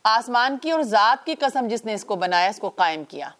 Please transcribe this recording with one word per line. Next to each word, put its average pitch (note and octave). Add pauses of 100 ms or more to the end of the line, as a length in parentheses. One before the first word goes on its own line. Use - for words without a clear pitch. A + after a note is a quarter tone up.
आसमान A#3+
की D#4
और D#4+
जात A3
की D#4
कसम C4
जिसने G#3+
इसको G3+
बनाया, F3+
इसको G#3
कायम D#3+
किया। C#3